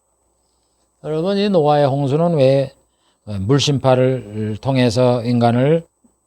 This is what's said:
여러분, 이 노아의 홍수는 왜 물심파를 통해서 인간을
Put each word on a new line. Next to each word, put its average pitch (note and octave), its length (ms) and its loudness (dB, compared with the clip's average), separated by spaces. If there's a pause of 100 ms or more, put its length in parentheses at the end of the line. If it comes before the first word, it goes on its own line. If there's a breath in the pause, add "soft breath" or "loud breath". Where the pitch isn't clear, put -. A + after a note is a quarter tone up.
(1040)
여러분, D#3+ 340 -4
이 G3+ 120 -2
노아의 D3 380 2
홍수는 C#3+ 480 0
왜 C3+ 380 2 (500)
물심파를 A#2 1300 -2
통해서 B2 640 0
인간을 B2 640 0 (420)